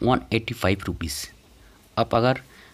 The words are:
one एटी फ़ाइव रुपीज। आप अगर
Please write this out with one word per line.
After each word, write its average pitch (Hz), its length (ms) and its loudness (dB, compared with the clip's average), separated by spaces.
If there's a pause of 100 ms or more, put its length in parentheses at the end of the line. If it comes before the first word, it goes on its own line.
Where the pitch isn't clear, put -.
one 120 300 2
एटी 113 200 -2
फ़ाइव 95 320 0
रुपीज। - 420 -6 (720)
आप 113 180 0
अगर 123 260 4 (320)